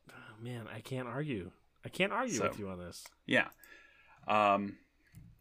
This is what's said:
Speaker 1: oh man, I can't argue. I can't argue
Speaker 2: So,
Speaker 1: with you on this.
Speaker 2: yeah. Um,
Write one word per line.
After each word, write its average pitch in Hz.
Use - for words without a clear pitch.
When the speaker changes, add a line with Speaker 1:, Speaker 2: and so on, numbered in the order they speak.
Speaker 1:
oh -
man, 120
I 113
can't 127
argue. 117
I -
can't 196
argue 226
Speaker 2:
So, 95
Speaker 1:
with -
you 101
on 92
this. 87
Speaker 2:
yeah. 120
Um, 101